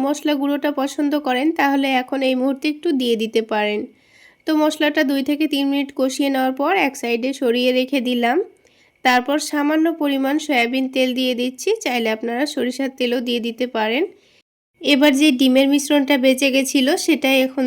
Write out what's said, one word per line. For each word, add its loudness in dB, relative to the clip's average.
মশলা 0
গুঁড়োটা -2
পছন্দ -2
করেন, 0
তাহলে 2
এখন -4
এই 2
মুহূর্তে -2
একটু -4
দিয়ে 0
দিতে -2
পারেন। -2
তো 0
মশলাটা 0
দুই 0
থেকে -2
তিন -2
মিনিট -2
কষিয়ে 0
নেওয়ার 0
পর -2
এক 0
সাইডে -2
সরিয়ে 0
রেখে 0
দিলাম। 0
তারপর 2
সামান্য 0
পরিমাণ 0
সয়াবিন 0
তেল 0
দিয়ে 0
দিচ্ছি, -4
চাইলে -2
আপনারা -4
সরিষার -4
তেলও -2
দিয়ে -2
দিতে -4
পারেন। -2
এবার 4
যে 4
ডিমের 4
মিশ্রণটা 2
বেঁচে 2
গেছিলো, 2
সেটা 0
এখন -2